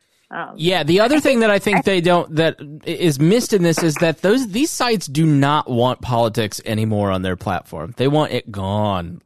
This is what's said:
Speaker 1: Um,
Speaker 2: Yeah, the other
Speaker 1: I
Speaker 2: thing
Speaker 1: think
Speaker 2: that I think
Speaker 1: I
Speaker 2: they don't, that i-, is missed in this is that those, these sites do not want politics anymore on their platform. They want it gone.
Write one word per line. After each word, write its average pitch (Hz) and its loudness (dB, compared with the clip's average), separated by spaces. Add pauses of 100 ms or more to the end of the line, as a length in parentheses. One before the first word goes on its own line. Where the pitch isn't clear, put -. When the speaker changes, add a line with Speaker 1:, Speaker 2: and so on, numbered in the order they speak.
(320)
Speaker 1:
Um, 165 -12
Speaker 2:
Yeah, 170 0
the 170 2
other 254 4
Speaker 1:
I - 2
Speaker 2:
thing 285 2
Speaker 1:
think 233 2
Speaker 2:
that 220 4
I 202 4
think 202 0
Speaker 1:
I - -4
Speaker 2:
they 196 2
don't, 170 0
that 160 2
i-, 151 -14
is 156 0
missed 196 2
in 202 4
this 165 2
is 156 2
that 160 0
those, 240 2
these 247 -2
sites 233 -2
do 147 0
not 143 2
want 123 0
politics 117 -2
anymore 107 -2
on 92 -2
their 92 -4
platform. 85 -8
They 127 0
want 151 0
it 117 -6
gone. 98 -4